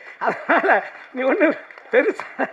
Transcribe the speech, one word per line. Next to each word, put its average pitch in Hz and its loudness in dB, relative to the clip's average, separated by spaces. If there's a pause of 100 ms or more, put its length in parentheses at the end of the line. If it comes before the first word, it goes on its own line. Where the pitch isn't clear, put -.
(180)
அதனால 247 0 (280)
நீ 247 -4
ஒண்ணு 294 2 (320)
பெருசா - 0